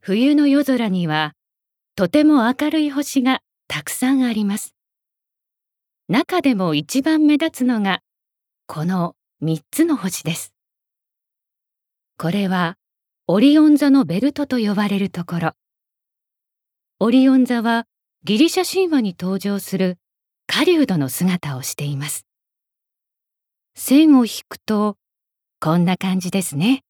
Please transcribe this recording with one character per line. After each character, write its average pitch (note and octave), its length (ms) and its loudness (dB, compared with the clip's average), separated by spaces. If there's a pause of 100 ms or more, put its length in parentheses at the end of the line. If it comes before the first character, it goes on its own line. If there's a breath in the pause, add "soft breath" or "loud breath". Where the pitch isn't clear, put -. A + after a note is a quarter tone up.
冬 A#3+ 340 0
の C#4+ 140 2
夜 C#4 160 2
空 B3 240 -2
に F3+ 180 -2
は、 D3+ 280 -2 (600)
と F#3 140 0
て D4+ 160 4
も C#4+ 220 4
明 C#4 220 -2
る D#4 120 -2
い D4 100 -2
星 C#4 320 -2
が B3+ 180 0 (280)
た D3+ 160 -10
く - 60 -12
さ B3+ 220 -2
ん C4 120 2
あ A#3+ 80 -2
り G#3+ 120 -2
ま G3+ 140 -2
す。 - 160 -14 (1300)
中 D#4 340 0
で C4 140 2
も F3+ 180 0
一 D3+ 280 -2
番 D#4 240 2
目 D4 120 4
立 D#4+ 200 -4
つ B3+ 60 -2
の A#3+ 140 0
が、 G3 220 -2 (680)
こ D3+ 180 -8
の F3+ 300 -2 (260)
三 D#3+ 300 -4
つ D#4+ 140 0
の D#4+ 120 0
星 - 280 -8
で D#3+ 100 -4
す。 - 180 -12 (1600)
こ E3 160 -4
れ G3 160 -2
は、 F3+ 260 -2 (540)
オ F#3+ 100 2
リ C#4+ 180 6
オ D#4 120 6
ン D4 80 6
座 C#4+ 140 2
の C4+ 140 4
ベ E3 140 -4
ル C#4 140 0
ト C#4+ 160 -6
と B3+ 100 -2
呼 G#3 160 -2
ば G#3 140 0
れ G3+ 100 -2
る F#3+ 120 -2
と F3 140 -8
こ F3 140 -6
ろ。 D#3+ 140 -2 (1500)
オ G#3 100 0
リ C4 200 4
オ C4 80 4
ン B3+ 80 4
座 A#3 180 -2
は、 A#3 240 -2 (380)
ギ G3+ 120 0
リ D#4+ 140 4
シ F#4 120 -2
ャ - 60 -2
神 F#4 200 -2
話 C#4+ 140 0
に F#3+ 140 -4
登 F#3 220 -6
場 G3+ 220 -4
す F#3+ 180 -8
る F3+ 220 -2 (480)
狩 E4 280 2
人 G#3+ 220 0
の C3+ 100 -2
姿 E3+ 480 -4
を C3 60 -10
し - 140 -10
て D3 80 -8
い C#3+ 120 -4
ま C#3+ 120 -8
す。 - 160 -12 (1600)
線 D4 380 6
を A#3+ 60 4
引 - 240 -8
く - 100 -18
と、 G#3 380 -2 (640)
こ D#3+ 160 2
ん F3 80 2
な F3+ 120 0
感 F#3 220 -4
じ F3+ 140 -6
で G3 100 -2
す C#3 140 -8
ね。 A#3 340 0